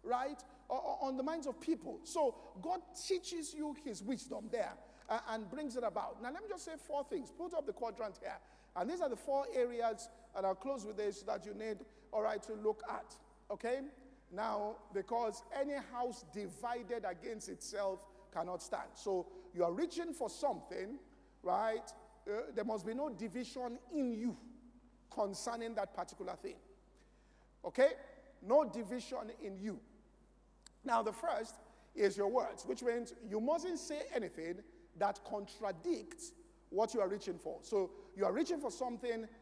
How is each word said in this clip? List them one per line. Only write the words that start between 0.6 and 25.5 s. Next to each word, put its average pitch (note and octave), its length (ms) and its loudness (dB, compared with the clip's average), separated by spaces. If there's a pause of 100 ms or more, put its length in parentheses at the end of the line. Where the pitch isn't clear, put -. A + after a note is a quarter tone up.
o-, B3+ 60 2
o-, C#4+ 320 0
on C4 100 0
the C4 60 0
minds D#4 240 0
of - 140 -4
people. - 420 -2
So D4+ 320 4 (260)
God F4 200 0 (260)
teaches E4+ 480 0
you D4+ 300 -2
his G3+ 180 -6
wisdom A3 480 -4
there, G#3+ 220 0 (360)
uh, A3+ 120 2 (100)
and A3 180 -2
brings C4 280 -4
it A#3+ 80 0
about. G3 360 0
Now, B3 120 -4
let F#4+ 100 -6
me G#4+ 60 -10
just F4+ 160 -4
say E4 120 -6
four C#4+ 280 -2
things. C4 260 -2
Put E4+ 240 -6
up D4 120 0
the - 60 -2
quadrant A3+ 480 -4
here. G3+ 160 -6 (380)
And F#3+ 160 2
these F4 100 -2
are D4+ 80 4
the A#3 80 0
four C#4 380 2
areas, A#3+ 540 2 (260)
and F#3+ 100 2
I'll F#3+ 100 6
close B3+ 300 -2
with G#3 120 -6
this, G3+ 260 0
that G#3 240 -2
you G#3 80 -6
need, G#3+ 240 -2 (320)
all G#3+ 120 4
right, G#3+ 200 4
to A3 120 -4
look G#3+ 340 4
at. - 260 -4 (360)
Okay? A#3 300 0 (520)
Now, G#3+ 440 0 (180)
because A3 480 2 (120)
any C#4 200 2 (180)
house B3 400 -2
divided A3+ 720 -2
against G#3 460 -4
itself G3 560 -2 (260)
cannot F3 300 -2
stand. - 320 -4
So F#3 320 2 (280)
you F3+ 80 4
are E3 100 8
reaching D#4+ 420 0
for A3+ 160 0
something, A3 680 0 (440)
right? G#3+ 500 2 (340)
Uh, G#3 180 0 (100)
there G#3 100 0
must G#3+ 220 0
be A3+ 80 -2
no C#4+ 160 0
division A#3 680 -4 (160)
in B3+ 200 4
you A3+ 200 0 (760)
concerning A3+ 640 0